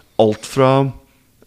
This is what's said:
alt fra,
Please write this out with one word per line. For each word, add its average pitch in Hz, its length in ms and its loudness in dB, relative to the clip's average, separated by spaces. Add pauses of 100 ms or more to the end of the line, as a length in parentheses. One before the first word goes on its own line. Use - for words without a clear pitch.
(200)
alt 107 260 0
fra, 135 460 0 (560)